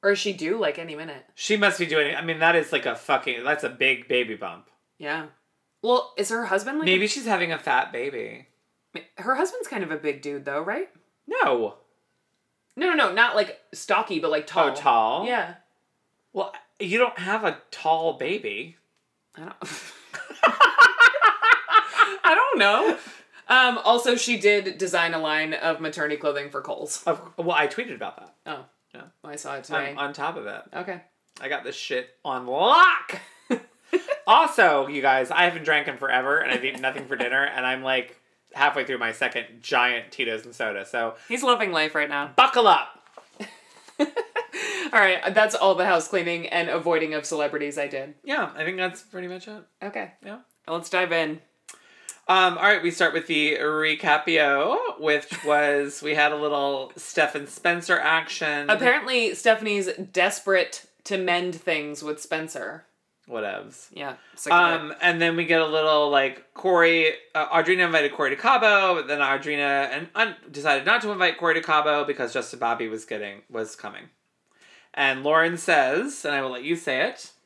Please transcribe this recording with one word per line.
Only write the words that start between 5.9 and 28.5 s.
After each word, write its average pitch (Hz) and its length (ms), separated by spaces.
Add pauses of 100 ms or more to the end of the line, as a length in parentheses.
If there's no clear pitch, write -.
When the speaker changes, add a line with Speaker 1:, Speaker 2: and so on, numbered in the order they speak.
Speaker 1:
is 202 120
her 233 180
husband, 202 320
like, 220 80
Speaker 2:
Maybe 185 200
Speaker 1:
a - 20
Speaker 2:
she's 233 180
having 175 260
a 156 60
fat 131 340
baby. 120 540 (720)
Speaker 1:
Her 226 180
husband's 381 340
kind 214 140
of 160 80
a 156 60
big 143 260
dude, 143 220
though, 139 180
right? 247 260 (380)
Speaker 2:
No. 117 500 (1000)
Speaker 1:
No, 349 140
no, 330 40
no. 233 180
Not, 233 240
like, 208 220 (140)
stocky, 196 480
but, 160 100
like, 147 160
tall. 160 240
Speaker 2:
Oh, 131 40
tall? 127 520
Speaker 1:
Yeah. 190 280 (800)
Speaker 2:
Well, 120 200 (260)
you 196 200
don't 240 200
have 202 260
a 160 140 (120)
tall 160 440
baby. 139 600 (600)
Speaker 1:
I 160 40
don't - 200
<laughs> - 800 (1800)
I 330 100
don't 494 240
know. 220 380 (520)
Um, 247 360
also, 247 320
she 240 220
did 190 400
design 170 340
a 165 60
line 156 360
of 160 260
maternity 151 360
clothing 143 340
for - 120
Kohl's. - 420
Speaker 2:
Of, 156 160 (160)
well, 175 160
I 151 140
tweeted 226 300
about 104 220
that. - 160 (120)
Speaker 1:
Oh. 143 180 (300)